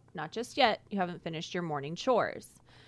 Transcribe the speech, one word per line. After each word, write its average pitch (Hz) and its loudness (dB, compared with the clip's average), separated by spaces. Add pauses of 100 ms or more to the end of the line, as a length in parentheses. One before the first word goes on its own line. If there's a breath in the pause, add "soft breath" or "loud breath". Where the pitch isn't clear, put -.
(140)
not 156 -6
just - -8
yet. 233 6
You 202 -4
haven't 180 -2
finished 165 -6
your 175 -2
morning 151 -4
chores." - 0 (260 loud breath)